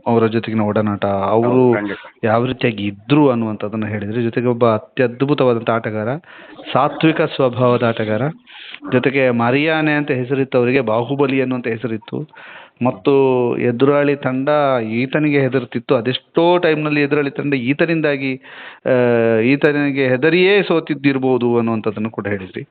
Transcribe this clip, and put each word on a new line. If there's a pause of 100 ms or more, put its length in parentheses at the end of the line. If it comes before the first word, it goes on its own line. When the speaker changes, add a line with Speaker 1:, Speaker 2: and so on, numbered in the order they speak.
Speaker 1:
ಅವರ
ಜೊತೆಗಿನ
ಒಡನಾಟ,
ಅವರು
Speaker 2:
ಹೌದು,
ಖಂಡಿತ.
Speaker 1:
ಯಾವ
ರೀತಿಯಾಗಿ
ಇದ್ರು
ಅನ್ನುವಂಥದ್ದನ್ನ
ಹೇಳಿದ್ರಿ.
ಜೊತೆಗೆ
ಒಬ್ಬ
ಅತ್ಯದ್ಭುತವಾದಂಥ
ಆಟಗಾರ, (560)
ಸಾತ್ವಿಕ
ಸ್ವಭಾವದ
ಆಟಗಾರ, (640)
ಜೊತೆಗೆ
ಮರಿಯಾನೆ
ಅಂತ
ಹೆಸರಿತ್ತು
ಅವರಿಗೆ,
ಬಾಹುಬಲಿ
ಅನ್ನುವಂಥ
ಹೆಸರಿತ್ತು. (540)
ಮತ್ತು (460)
ಎದುರಾಳಿ
ತಂಡ (420)
ಈತನಿಗೆ
ಹೆದರ್ತಿತ್ತು.
ಅದೆಷ್ಟೋ
ಟೈಮ್‌ನಲ್ಲಿ
ಎದುರಾಳಿ
ತಂಡ
ಈತನಿಂದಾಗಿ, (460)
ಆ, (500)
ಈತನಿಗೆ
ಹೆದರಿಯೇ
ಸೋತಿದ್ದಿರ್ಬೋದು
ಅನ್ನುವಂಥದ್ದನ್ನು
ಕೂಡ
ಹೇಳಿದ್ರಿ.